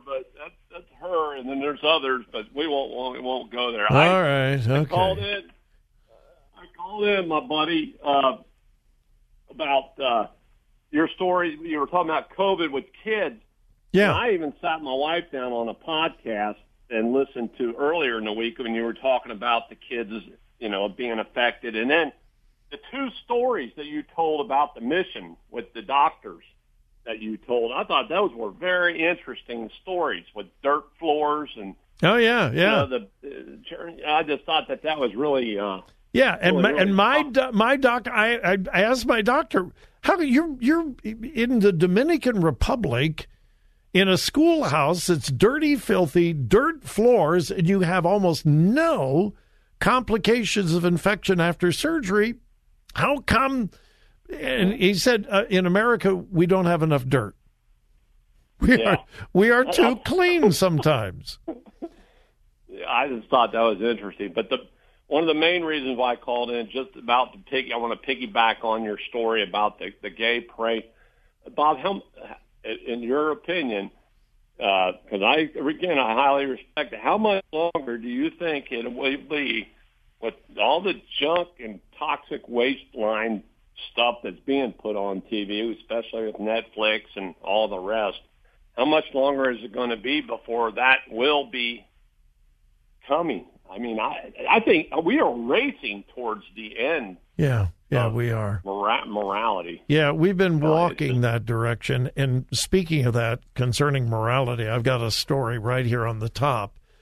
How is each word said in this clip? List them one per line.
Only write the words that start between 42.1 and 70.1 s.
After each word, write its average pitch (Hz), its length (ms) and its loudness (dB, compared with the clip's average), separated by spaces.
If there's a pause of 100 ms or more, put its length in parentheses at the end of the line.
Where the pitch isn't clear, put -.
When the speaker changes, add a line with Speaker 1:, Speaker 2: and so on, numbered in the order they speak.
Speaker 2:
Republic 156 880 0 (640)
in 190 140 4
a 185 100 4
schoolhouse? 180 920 2
It's 156 200 0
dirty, 277 460 4
filthy, 175 560 2
dirt 214 540 2
floors, 180 640 4
and 170 160 0
you 196 140 4
have 175 240 2
almost 185 400 2
no 185 880 2 (480)
complications 214 920 2
of 175 120 2
infection 180 560 2
after 170 320 2
surgery. 233 600 0 (600)
How 247 220 0
come?" 254 540 0 (580)
And 196 440 0
he 202 220 2
said, 220 340 0
uh, 202 200 2
"In 185 180 2
America, 196 480 2
we 175 320 2
don't 185 180 4
have 170 160 2
enough 147 260 2
dirt. 120 280 0 (1300)
We 247 180 6
Speaker 1:
Yeah. 220 160 2
Speaker 2:
are, - 100 -4 (280)
we 214 180 6
are 247 140 4
too 247 360 4
Speaker 1:
<laughs> - 40 -10
Speaker 2:
clean 349 480 4
sometimes." 151 840 0 (1300)
Speaker 1:
Yeah, - 220 -12
I 131 200 0
just 113 200 -8
thought 120 220 4
that 110 100 -2
was 110 200 2
interesting. 101 520 -4
But 110 160 -4
the, 127 80 0 (500)
one 147 140 0
of 165 60 0
the 156 80 2
main 170 280 2
reasons 139 340 -4
why 123 160 0
I - 20 -4
called 120 340 -4
in, 117 220 -6
just 127 240 -8
about 123 380 0
to 101 60 -20
pig-, 123 320 -6
I 117 60 -4
wanna 117 200 -4
piggyback 117 640 -2
on 113 200 -2
your 104 140 -6 (120)
story 113 340 -2
about 104 360 -2
the, 98 220 -12
the 104 80 -10
gay 117 320 -2